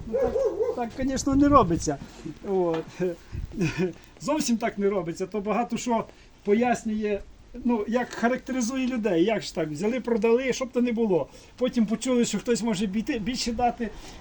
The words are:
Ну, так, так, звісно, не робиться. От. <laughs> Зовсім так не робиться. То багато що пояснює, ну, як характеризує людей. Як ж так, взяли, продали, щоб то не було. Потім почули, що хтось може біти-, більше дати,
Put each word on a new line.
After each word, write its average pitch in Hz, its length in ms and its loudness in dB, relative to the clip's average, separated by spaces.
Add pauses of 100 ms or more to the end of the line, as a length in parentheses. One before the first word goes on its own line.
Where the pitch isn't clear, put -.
(120)
Ну, 480 60 0 (580)
так, 233 200 -4
так, 262 100 -2
звісно, 269 280 0
не 285 140 6
робиться. 170 480 4 (520)
От. 175 360 0 (160)
<laughs> - 1200 -4
Зовсім 247 360 0
так 214 220 -4
не 202 100 2
робиться. 185 380 -2
То 208 140 -6
багато 214 360 -2
що 226 280 -2 (400)
пояснює, 214 760 0 (440)
ну, 233 240 2
як 233 200 0
характеризує 254 760 -2
людей. 208 380 2
Як 208 180 0
ж - 120 -10
так, 160 140 -2
взяли, 208 320 -2
продали, 233 520 2
щоб 254 200 -4
то 247 80 2
не 240 120 2
було. 208 340 2 (300)
Потім 247 300 2
почули, 240 380 2
що 208 140 -2
хтось 233 240 0
може 220 240 0
біти-, 226 320 -2
більше 240 340 -4
дати, 233 360 0 (320)